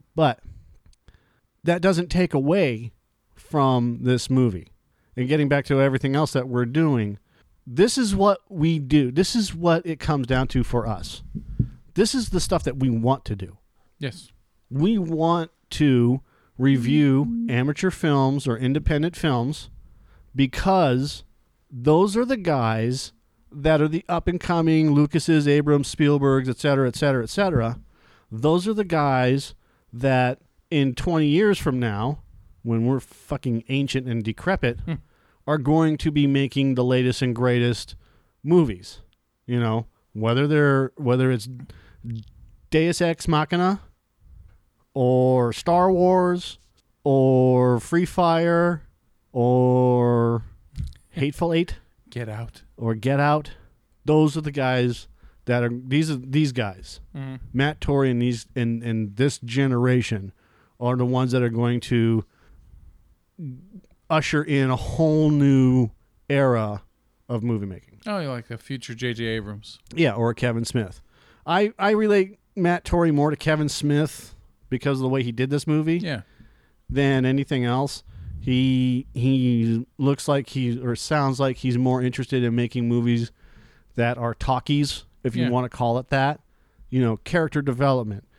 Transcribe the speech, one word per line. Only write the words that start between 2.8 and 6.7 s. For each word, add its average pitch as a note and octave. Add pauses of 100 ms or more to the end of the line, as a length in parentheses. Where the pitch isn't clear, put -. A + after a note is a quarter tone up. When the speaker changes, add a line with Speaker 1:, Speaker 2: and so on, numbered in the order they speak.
Speaker 1:
from B2+
this B2
movie. B2 (460)
And B2+
getting D3
back C#3
to C3+
everything C3+
else D3+
that C3
we're B2
doing, A#2+ (460)